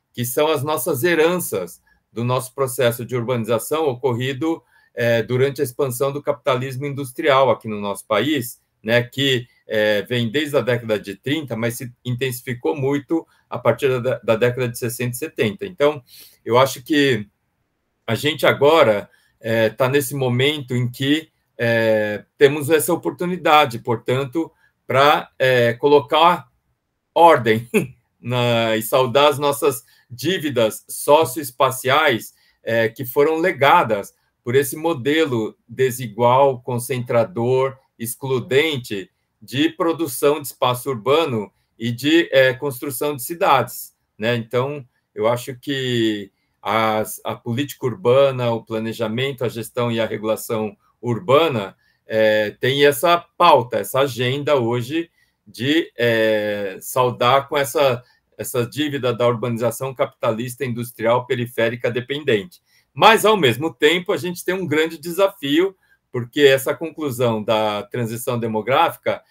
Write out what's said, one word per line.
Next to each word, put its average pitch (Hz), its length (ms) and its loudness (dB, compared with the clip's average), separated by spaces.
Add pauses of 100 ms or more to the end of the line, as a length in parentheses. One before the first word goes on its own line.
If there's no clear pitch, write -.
(140)
que 123 100 -6
são 147 240 0
as 147 160 -2
nossas 151 400 -4
heranças 165 800 0 (300)
do 113 120 -6
nosso 127 320 -4
processo 123 500 -2
de 123 100 -8
urbanização 120 720 -2
ocorrido, 131 760 -2 (300)
é, 117 280 2
durante 123 380 0
a 147 40 0
expansão 135 500 -2
do 139 100 -8
capitalismo 135 600 -4
industrial 135 640 0
aqui 110 160 -4
no 104 140 -6
nosso 101 260 -6
país, 123 540 -2 (200)
né, 120 220 0
que, 131 420 -2 (220)
é, 107 360 0
vem 117 260 -4
desde 143 260 -4
a 135 60 4
década 117 360 -2
de 98 180 -10
trinta, 139 400 -6
mas 117 200 -4
se 127 160 -12 (140)
intensificou 127 720 -6
muito 143 520 -4 (220)
a 127 100 -10
partir 127 400 0
da, 120 200 -4
da 113 160 0
década 123 340 0
de 117 80 -10
sessenta 123 380 -6
e - 20 -12
setenta. 147 480 -4
Então, 143 360 0 (440)
eu 113 120 2
acho 135 240 2
que 135 460 0 (800)
a 113 80 0
gente 143 300 -2
agora, 131 640 4 (320)
é, 113 280 2
tá 127 200 0
nesse 139 260 0
momento 131 600 -2
em 123 140 -2
que, 143 400 -2 (280)
é, 110 680 0 (120)
temos 143 320 4
essa 160 240 2
oportunidade, 156 840 0
portanto, 127 720 -4 (340)
pra, 143 540 2
é, 123 340 4
colocar 147 720 4 (640)
ordem 123 600 6
<laughs> 190 220 0 (260)
na, 120 560 0
e 110 60 -2
saldar 135 460 4
as 135 100 0
nossas 143 440 0 (280)
dívidas 123 760 -2
socioespaciais, 143 1500 0 (280)
é, 113 260 0
que 113 160 -8
foram 143 340 0
legadas 139 760 2 (300)
por 120 100 -4
esse 139 220 2
modelo 151 800 -2 (100)
desigual, 123 920 2
concentrador, 123 1120 -2 (220)
excludente 123 1120 -2 (320)
de 143 280 -2
produção 156 720 -2
de 139 60 -12
espaço 123 420 -2
urbano 127 600 -2 (280)
e 117 120 -4
de, 147 400 2
é, 131 220 4
construção 143 600 -6
de 127 80 -12
cidades, 143 720 -2 (220)
né? 117 180 -2
Então, 127 500 -4 (280)
eu 107 140 -2
acho 120 280 -2
que 120 760 -2 (300)
as, 110 640 0
a 113 120 -6
política 127 500 -8
urbana, 123 640 2
o 113 120 -6
planejamento, 113 840 -4
a 110 40 -2
gestão 120 420 -4
e 117 80 -2
a 110 60 0
regulação 107 720 -4 (260)
urbana, 117 760 0 (320)
é, 107 440 2
tem 139 340 0
essa 170 320 4 (200)
pauta, 139 400 4
essa 107 220 -4
agenda 139 560 -2
hoje 123 540 -2 (360)
de, 139 520 -2
é, 107 840 0
saldar 127 640 0
com 156 80 -6
essa, 135 480 0 (340)
essa 113 280 -4
dívida 135 480 -4
da 120 140 0
urbanização 120 640 -4
capitalista, 127 720 -4
industrial, 120 640 -2
periférica, 120 640 -2
dependente. 120 720 -4 (300)
Mas, 202 340 4
ao 214 120 4
mesmo 143 340 0
tempo, 175 400 2
a 175 60 0
gente 175 260 -8
tem 180 120 -4
um 190 100 -6
grande 160 320 -2
desafio, 175 800 0 (360)
porque 123 300 -4
essa 135 320 6
conclusão 123 720 -4
da 107 400 0
transição 117 560 -6
demográfica, 113 920 -2